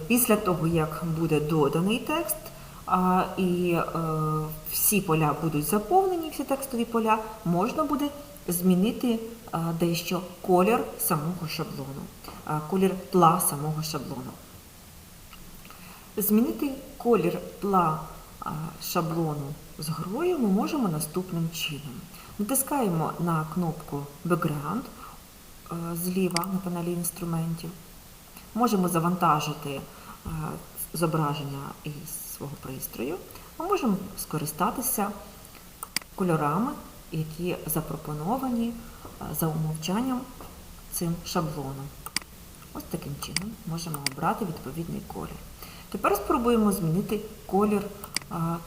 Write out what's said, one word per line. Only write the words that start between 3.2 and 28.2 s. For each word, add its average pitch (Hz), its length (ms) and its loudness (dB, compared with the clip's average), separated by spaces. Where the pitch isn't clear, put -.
і, 180 340 4
е, 165 140 4
всі - 280 4
поля 160 420 4
будуть 151 220 2
заповнені, 339 680 4
всі 285 140 -4
текстові 269 400 0
поля, 226 340 4
можна 233 400 4
буде 294 240 2
змінити, 185 720 4
е, 165 40 2
дещо 170 400 2
колір 190 440 6
самого 170 500 0
шаблону, 139 540 -6
е, 151 120 0
колір 190 240 4
тла 175 280 8
самого 151 320 -2
шаблону. 127 500 -6
Змінити 240 540 4
колір 180 420 4
тла, 175 400 4
е, - 40 -4
шаблону 160 720 0
з 151 100 -6
грою 208 500 0
ми 233 100 4
можемо 240 400 4
наступним 165 680 -2
чином. - 460 -6
Натискаємо 208 800 2
на 160 340 2
кнопку 156 520 -2
Background, 165 580 0
е, - 20 -6
зліва 180 480 2
на 185 120 2
панелі 175 280 -2
інструментів. 165 800 -2